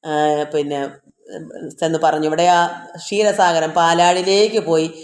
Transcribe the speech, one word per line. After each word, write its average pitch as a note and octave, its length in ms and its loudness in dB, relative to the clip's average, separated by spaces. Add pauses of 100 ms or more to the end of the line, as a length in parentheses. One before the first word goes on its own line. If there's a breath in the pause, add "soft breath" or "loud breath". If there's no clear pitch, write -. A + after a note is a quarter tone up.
ആ, D3+ 360 0
പിന്നെ C#3+ 460 -4 (920)
ചെന്ന് E3 180 0
പറഞ്ഞു. D#3 280 0
ഇവിടെ D#3 160 0
ആ F3 240 4 (300)
ക്ഷീരസാഗരം F#3+ 760 0
പാലാഴിലേക്ക് F3+ 880 2
പോയി, D#3+ 320 0 (140 loud breath)